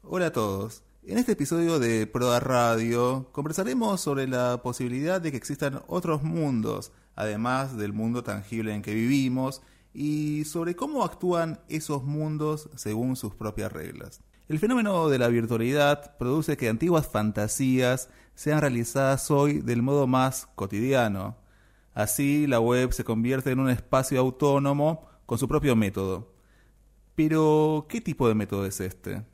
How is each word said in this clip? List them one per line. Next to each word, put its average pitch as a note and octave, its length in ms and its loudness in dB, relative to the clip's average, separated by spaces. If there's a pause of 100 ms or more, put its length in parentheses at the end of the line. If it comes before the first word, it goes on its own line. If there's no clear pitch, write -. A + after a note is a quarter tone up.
(160)
Hola F3 120 0
a D3+ 40 -2
todos. G#2 500 -4 (200)
En G#3+ 160 -2
este B3 140 2
episodio E3+ 460 2
de A2+ 280 2
Proa B2 340 2
Radio A#2+ 920 2
conversaremos G3 680 -2
sobre C#3 260 -2
la B2 360 0
posibilidad C3 580 -2
de D#3+ 100 -4
que C3+ 60 -8
existan C#3 520 -6
otros E3 340 -2
mundos, C3 680 -2 (240)
además A#2+ 640 -4
del G#2 160 -4
mundo A2+ 300 -2
tangible G#2+ 500 -6
en G#2 80 -4
que G#2 140 -6
vivimos, C3 680 0 (320)
y D3+ 540 -4
sobre E3+ 280 -4
cómo C4+ 300 -4
actúan E3+ 640 -2
esos D3+ 340 -4
mundos D3+ 720 -4
según A#2 400 -2
sus G#2+ 180 -8
propias G#2+ 360 -6
reglas. - 520 -14 (260)
El D3+ 100 -2
fenómeno G3+ 520 2
de C3+ 80 4
la A#2+ 100 4
virtualidad A#2+ 880 2
produce C#3+ 400 0
que A2+ 140 0
antiguas D#3 360 2
fantasías B2 1000 0 (260)
sean D3+ 280 0
realizadas C3+ 680 0
hoy D3 300 4
del A#2+ 220 0
modo C#3 240 2
más B2+ 480 0
cotidiano. G#2 840 0 (560)
Así, C#3+ 540 0
la B2+ 120 2
web B2 360 4
se - 100 -6
convierte B2+ 460 0
en B2+ 100 0
un C3+ 80 2
espacio B2+ 500 0
autónomo C#3 920 2 (160)
con A#2 100 -2
su B2+ 100 0
propio D3 300 2
método. G2 560 -2 (800)
Pero, D#3 720 4
¿qué A#3 140 -6
tipo C3 280 0
de A2 60 4
método G2 300 -2
es F#2+ 160 -6
este? F#2+ 420 -8 (120)